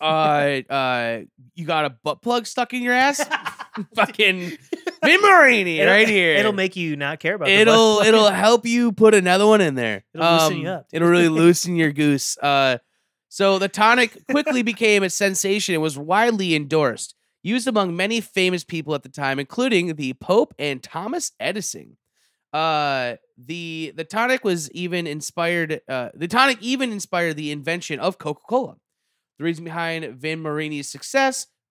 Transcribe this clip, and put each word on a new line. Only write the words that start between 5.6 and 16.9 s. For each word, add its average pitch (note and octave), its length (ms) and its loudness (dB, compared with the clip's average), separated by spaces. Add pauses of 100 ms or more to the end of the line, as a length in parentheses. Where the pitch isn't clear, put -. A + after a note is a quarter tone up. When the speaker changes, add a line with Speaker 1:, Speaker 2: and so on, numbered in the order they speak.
Speaker 2:
It'll, E3+ 140 4
Speaker 1:
right A3 140 6
here. F3+ 280 2
Speaker 2:
it'll G#3 180 2
make F#3+ 220 -4
you E3 200 -4
not C#3+ 240 -6
care F3+ 160 -4
about E3+ 120 -6
the G3 60 4
butt G3+ 80 6
Speaker 1:
It'll, A3 360 6
Speaker 2:
plug. G#3 100 2
Speaker 1:
it'll A3 220 6
help G#3+ 360 2
you A#3 260 0
put G#3+ 220 6
another F#3+ 340 4
one G#3+ 140 6
in D3 140 0
there. A2 280 -4 (100)
Speaker 2:
It'll E3 200 0
loosen D#3+ 240 2
you D#3+ 120 -8
Speaker 1:
Um, F#3 80 -6
Speaker 2:
up, - 140 -18
Speaker 1:
it'll E3+ 160 0
Speaker 2:
dude. F3 40 6
<laughs> F3 60 6
Speaker 1:
really E3+ 120 4
loosen E3+ 460 2
your D#3+ 160 0
goose. C#3+ 480 0
Uh, C#3 380 0 (520)
so G3 300 0
the G3 80 -2
tonic A3 500 2 (120)
quickly C#4 340 0
became G#3+ 400 0
a F#3 60 -2
sensation G3 640 -2
and D#3 60 0
was D#3 160 -2
widely F#3+ 580 0
endorsed, D3 580 -2 (300)